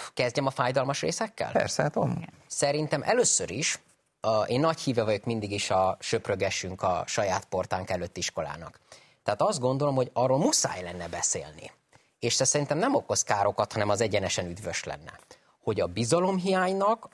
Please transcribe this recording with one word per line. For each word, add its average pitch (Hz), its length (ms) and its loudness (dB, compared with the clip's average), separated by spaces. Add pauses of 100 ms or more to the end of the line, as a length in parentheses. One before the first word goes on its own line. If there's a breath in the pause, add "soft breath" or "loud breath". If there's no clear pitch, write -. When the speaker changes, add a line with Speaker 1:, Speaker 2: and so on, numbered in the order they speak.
(140 loud breath)
Speaker 1:
Kezdjem 135 320 0
a 135 40 2
fájdalmas 131 500 0
részekkel? - 520 -4
Speaker 2:
Persze, - 300 2
hát 147 120 2
van. - 340 0 (180)
Speaker 1:
Szerintem 147 580 0
először - 460 2
is, 123 280 -2 (420)
a, 110 220 2
én 120 180 2
nagy 160 200 2
híve 117 240 2
vagyok 104 200 0
mindig 110 280 -2
is - 180 -2
a 92 300 4
söprögessünk 95 840 -2
a 87 240 0
saját 98 380 0
portánk 92 460 -4
előtt 87 260 -4
iskolának. 80 640 -6 (420 loud breath)
Tehát 104 200 0
azt 185 180 0
gondolom, 135 340 0
hogy 127 180 0
arról 127 260 4
muszáj 165 440 0
lenne 87 260 -8
beszélni. 80 600 -6 (480 soft breath)
És - 220 0
ez 127 80 2
szerintem 147 300 0
nem 262 160 2
okoz - 280 0
károkat, 101 500 2
hanem 104 160 0
az 104 120 2
egyenesen 98 460 0
üdvös 87 380 -6
lenne. 73 280 -10 (500 soft breath)
Hogy 104 180 0
a 87 60 2
bizalomhiánynak, 185 1300 2